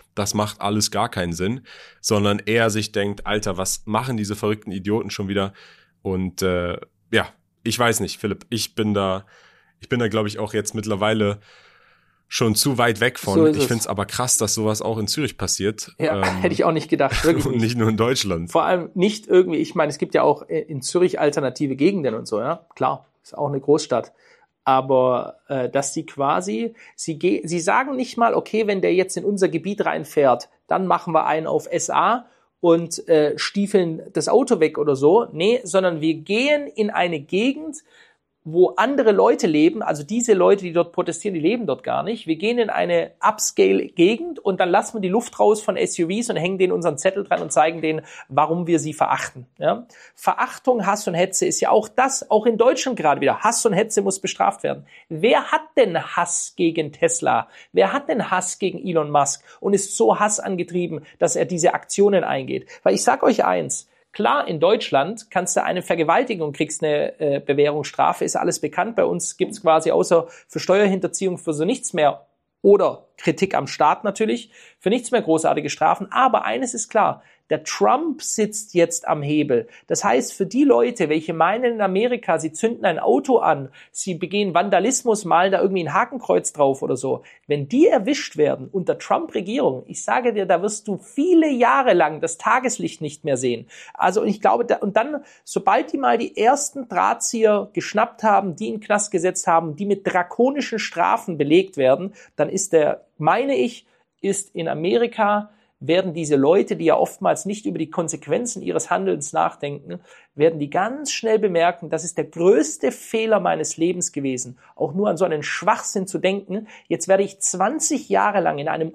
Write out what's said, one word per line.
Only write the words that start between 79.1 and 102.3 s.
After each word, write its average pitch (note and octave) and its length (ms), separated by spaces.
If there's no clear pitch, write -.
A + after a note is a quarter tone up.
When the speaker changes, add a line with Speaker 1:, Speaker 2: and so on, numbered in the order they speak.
Speaker 2:
Hebel. C#3 440
Das - 160
heißt, A3+ 300
für G3 120
die A#3+ 180
Leute, A#3+ 460
welche D#3+ 240
meinen G#3 400
in A3 80
Amerika, G3 560
sie D#3 160
zünden A3+ 320
ein E3+ 140
Auto C4 400
an, C#3 300
sie - 220
begehen F3+ 400
Vandalismus, G3+ 720
malen F3 260
da F#3+ 80
irgendwie F#3+ 240
ein C#3+ 100
Hakenkreuz F#3+ 600
drauf C#3 300
oder C#3+ 120
so, B2+ 280
wenn D3 200
die D4 200
erwischt B3+ 500
werden C3+ 340
unter E3 280
Trump-Regierung, G#3 880
ich - 160
sage A#3+ 280
dir, G#3 140
da F3 160
wirst G#3+ 260
du G3+ 120
viele D#4+ 500
Jahre B3 440
lang D#3 280
das - 160
Tageslicht A3 640
nicht D3+ 240
mehr C#3+ 100
sehen. A#2+ 320
Also F#3 280
ich G#3 160
glaube, A3+ 240
da, A#3 140
und G3+ 180
dann, C#4+ 280
sobald - 480
die D#4 60
mal A#3+ 220
die - 180
ersten C4 500
Drahtzieher G#3 840
geschnappt G#3+ 500
haben, G3 320
die A3 120
in A3+ 80
den G#3+ 60
Knast G#3 300
gesetzt F3+ 360
haben, E3 280
die G3 120
mit G3 180
drakonischen A#3 760
Strafen F3+ 580
belegt D#3+ 400
werden, C#3+ 360